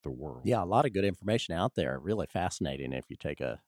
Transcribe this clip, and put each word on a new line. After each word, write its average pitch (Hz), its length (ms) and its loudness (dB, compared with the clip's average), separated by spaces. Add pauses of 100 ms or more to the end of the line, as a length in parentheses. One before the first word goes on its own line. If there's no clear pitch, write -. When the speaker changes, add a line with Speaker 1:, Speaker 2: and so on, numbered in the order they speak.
Speaker 1:
the 73 80 -4
world. 64 340 -8
Speaker 2:
Yeah, 113 180 4
a - 20 -2
lot 113 200 4
of 120 80 -2
good 98 120 4
information 101 500 0
out 95 200 2
there. 67 240 0
Really 92 280 0
fascinating 69 640 -2
if 65 160 -4
you - 80 -10
take 73 240 -4
a, 62 260 -2